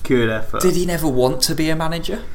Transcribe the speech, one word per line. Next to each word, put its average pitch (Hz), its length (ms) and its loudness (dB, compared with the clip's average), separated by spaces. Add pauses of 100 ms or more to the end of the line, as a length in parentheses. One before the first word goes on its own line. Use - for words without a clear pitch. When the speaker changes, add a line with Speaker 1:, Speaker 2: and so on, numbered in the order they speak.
Speaker 1:
good 120 260 2
effort. 110 320 -2
Speaker 2:
Did 175 160 2
he 175 80 0
never 170 240 0
want 127 360 2
to 160 100 0
be 156 160 0
a 160 60 2
manager? 170 460 -2 (120)